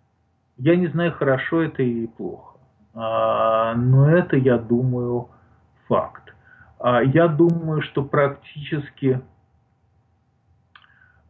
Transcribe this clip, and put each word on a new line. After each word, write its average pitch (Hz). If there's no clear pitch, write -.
Я 156
не 180
знаю, 160
хорошо 139
это 151
или 117
плохо, -
а, 113
но 131
это, 170
я 127
думаю, 120
факт. -
А, 123
я 151
думаю, 160
что -
практически, 139